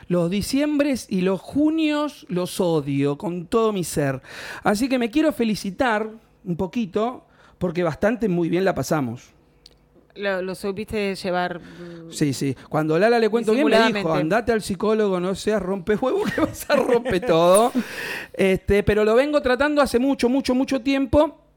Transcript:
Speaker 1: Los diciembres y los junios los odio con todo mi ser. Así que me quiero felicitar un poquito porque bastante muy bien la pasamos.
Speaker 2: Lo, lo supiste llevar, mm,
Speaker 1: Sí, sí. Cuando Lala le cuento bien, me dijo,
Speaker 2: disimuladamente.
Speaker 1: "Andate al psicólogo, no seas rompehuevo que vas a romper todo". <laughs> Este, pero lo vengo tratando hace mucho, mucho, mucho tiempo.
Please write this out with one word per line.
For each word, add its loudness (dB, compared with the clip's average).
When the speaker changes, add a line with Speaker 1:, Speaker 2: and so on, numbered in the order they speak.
Speaker 1:
Los 2
diciembres 0
y 0
los 0
junios -2
los -4
odio 0
con -8
todo 2
mi -4
ser. -2
Así 0
que 0
me -2
quiero 2
felicitar -2
un -6
poquito -4
porque -2
bastante 0
muy 0
bien 0
la 2
pasamos. -4
Speaker 2:
Lo, -4
lo -6
supiste -6
llevar, -4
mm, -18
Speaker 1:
Sí, -2
sí. -4
Cuando 0
Lala 4
le 2
cuento 0
bien, 2
me 4
dijo, 6
Speaker 2:
disimuladamente. 0
Speaker 1:
"Andate 0
al 2
psicólogo, 0
no -2
seas -2
rompehuevo -2
que -2
vas -4
a 4
romper 2
todo". 6
<laughs> -10
Este, 2
pero 2
lo 4
vengo 2
tratando 2
hace 2
mucho, 2
mucho, 0
mucho 0
tiempo. 2